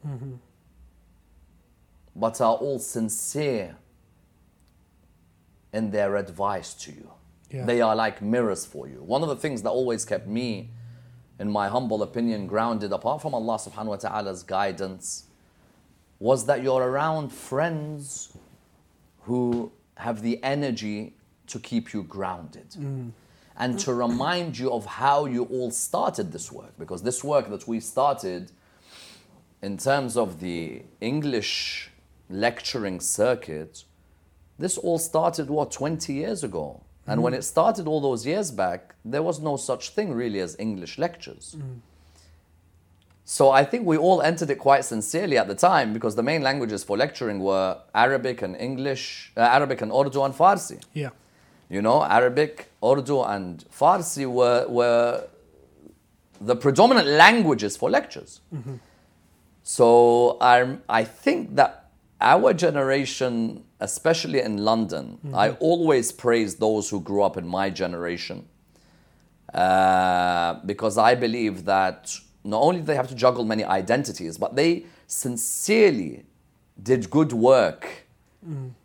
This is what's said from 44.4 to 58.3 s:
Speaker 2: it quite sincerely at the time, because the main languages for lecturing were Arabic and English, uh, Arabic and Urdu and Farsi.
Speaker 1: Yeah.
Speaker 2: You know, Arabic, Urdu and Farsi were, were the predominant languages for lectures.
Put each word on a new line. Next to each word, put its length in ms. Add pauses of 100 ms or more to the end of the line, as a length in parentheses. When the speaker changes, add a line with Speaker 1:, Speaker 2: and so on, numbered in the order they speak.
Speaker 2:
it 80 (100)
quite 160
sincerely 540
at 100
the 60
time, 380
because 220
the 80
main 200
languages 420
for 120
lecturing 440
were 380 (160)
Arabic 480
and 140
English, 800
uh, 40
Arabic 420
and 100
Urdu 300
and 120
Farsi. 440 (140)
Speaker 1:
Yeah. 180 (600)
Speaker 2:
You 100
know, 240
Arabic, 640 (120)
Urdu 400
and 420 (160)
Farsi 460
were, 420
were 560 (1160)
the 160
predominant 520
languages 680
for 140
lectures. 500 (140)